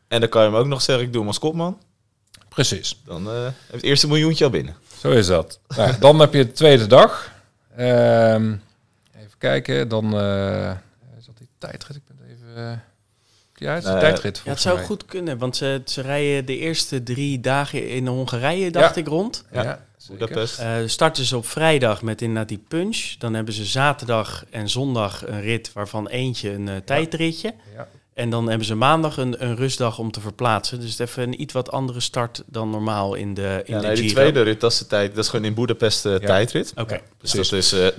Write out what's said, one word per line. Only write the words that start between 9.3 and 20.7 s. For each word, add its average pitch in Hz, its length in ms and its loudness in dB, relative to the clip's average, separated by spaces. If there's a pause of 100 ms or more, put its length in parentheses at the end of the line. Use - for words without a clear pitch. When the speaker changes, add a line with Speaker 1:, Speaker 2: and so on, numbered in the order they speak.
Speaker 2:
kijken, 135 500 0
dan, 110 320 -2
eh, 98 500 -2 (500)
is 117 60 -20
dat 117 120 -20
die 120 100 -20 (100)
tijdrit? - 380 -16
Ik 143 120 -18
ben 135 100 -20 (120)
even, 117 420 -14
eh, 117 60 -10 (800)
ja, - 180 -6
het 170 100 -6
is 98 60 -4
de 95 60 0
Speaker 1:
Eh, 95 40 2
Speaker 2:
tijdrit, - 240 2
Speaker 3:
Ja, 135 60 -6
het 127 100 -8
Speaker 2:
volgens - 240 -6
Speaker 3:
zou 180 120 2
Speaker 2:
mij. 180 100 -4
Speaker 3:
goed 208 200 -8
kunnen, 170 320 -8
want 127 180 -4
ze, 135 300 -2
ze - 160 -8
rijden 143 440 -2
de 131 120 -6
eerste 143 460 -4
drie 135 360 -4
dagen 131 500 -2
in 127 180 -4
Hongarije, 131 640 -2
dacht 165 240 4
Speaker 2:
Ja. 175 60 -2
Speaker 3:
ik, 151 60 -8
rond. 175 440 -2
Speaker 2:
Ja, 123 120 -4
Speaker 1:
Ja, - 220 -8 (120)
Speaker 2:
zeker. 98 300 -10
Speaker 1:
Budapest. 113 320 -4
Speaker 3:
Eh, 113 160 -4 (100)